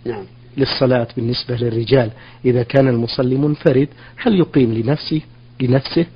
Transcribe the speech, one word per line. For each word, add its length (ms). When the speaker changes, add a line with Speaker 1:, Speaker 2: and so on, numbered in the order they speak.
Speaker 1:
نعم. 180
Speaker 2:
للصلاة 580
بالنسبة 400
للرجال 560
إذا 180
كان 240
المصلي 480
منفرد، 520
هل 240
يقيم 340
لنفسه، 480
لنفسه؟ 440